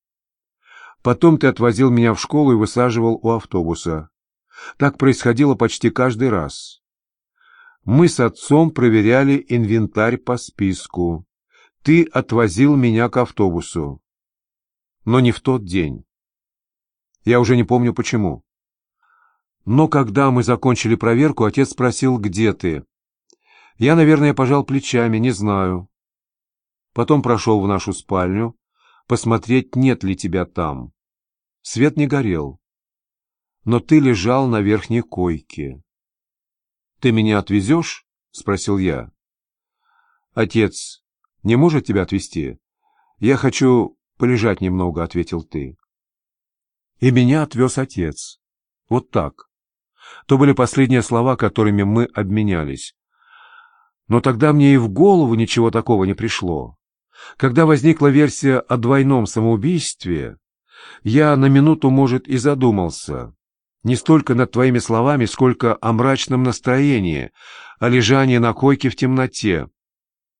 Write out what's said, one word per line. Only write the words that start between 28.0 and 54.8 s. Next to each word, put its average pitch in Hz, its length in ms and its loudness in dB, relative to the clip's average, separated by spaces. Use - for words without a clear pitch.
посмотреть, 113 720 -2
нет 127 280 0
ли 95 120 -2
тебя 90 300 -6
там. 69 460 -8
Свет 147 360 -2
не 147 100 0
горел. 95 520 -4
Но 117 160 0
ты 156 200 4
лежал 127 480 0
на 117 120 0
верхней 107 420 -2
койке. 78 840 -8
«Ты 127 120 0
меня 107 260 0
отвезёшь?» 104 720 -2
спросил 101 480 -4
я. 76 320 -4
«Отец - 680 -4
не 110 140 2
может 156 280 2
тебя 113 160 0
отвезти? 85 560 -6
Я 127 180 2
хочу 127 600 0
полежать 117 440 0
немного», 90 420 -4
ответил 82 400 -6
ты. 69 340 -12
«И 127 120 2
меня 127 320 2
отвёз 127 340 -2
отец. 92 640 -8
Вот - 220 -4
так». 78 380 -6
То 135 120 2
были 139 160 4
последние 127 480 2
слова, 120 340 -2
которыми 104 480 0
мы 110 220 0
обменялись. 98 920 -6
Но 113 140 0
тогда 135 320 0
мне 143 200 6
и 139 40 6
в 117 120 0